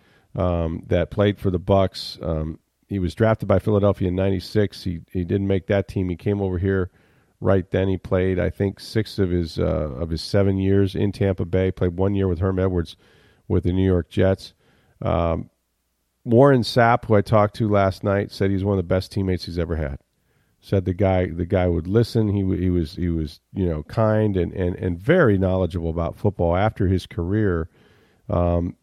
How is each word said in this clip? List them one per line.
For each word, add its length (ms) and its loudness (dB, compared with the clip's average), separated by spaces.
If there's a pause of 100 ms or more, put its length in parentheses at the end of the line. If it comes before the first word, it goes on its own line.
(360)
um, 500 -2
that 240 0
played 280 0
for 120 -2
the 80 0
Bucks. 640 0
Um, 360 -4 (300)
he 100 -4
was 160 -2
drafted 340 0
by 100 4
Philadelphia 500 0
in 80 -2
ninety-six. 680 -2
He, 160 -6 (100)
he 140 -2
didn't 220 -2
make 200 -2
that 220 0
team. 200 -4
He 80 -4
came 240 -2
over 180 -2
here 320 0 (500)
right 320 2
then. 160 0
He 80 0
played, 420 -2
I 120 -2
think, 280 -4
six 400 -6
of 120 0
his, 280 -2
uh, 60 0 (340)
of 120 -6
his 120 -6
seven 360 0
years 360 2
in 160 0
Tampa 340 -2
Bay. 280 0
Played 240 -2
one 180 0
year 140 0
with 100 -2
Herm 220 0
Edwards 360 -2 (520)
with 160 0
the 80 0
New 120 2
York 260 2
Jets. 440 0 (460)
Um, 480 -2 (760)
Warren 360 6
Sapp, 460 2
who 100 4
I 40 4
talked 360 2
to 120 -2
last 360 2
night, 260 -2
said 220 -2
he's 100 -2
one 120 0
of 100 0
the 100 -8
best 160 -2
teammates 360 -2
he's 120 -8
ever 160 -2
had. 240 -4 (640)
Said 240 -2
the 100 0
guy, 320 2
the 200 -4
guy 200 2
would 220 0
listen. 400 0
He 140 0
w-, 180 0
he 100 0
was, 240 0
he 140 -4
was, 320 -4 (120)
you 160 -2
know, 140 -4
kind 540 0
and, 160 0
and, 240 -2
and 240 -4
very 360 4
knowledgeable 540 0
about 260 -4
football. 380 0
After 320 0
his 200 0
career, 640 -2 (600)
um, 540 0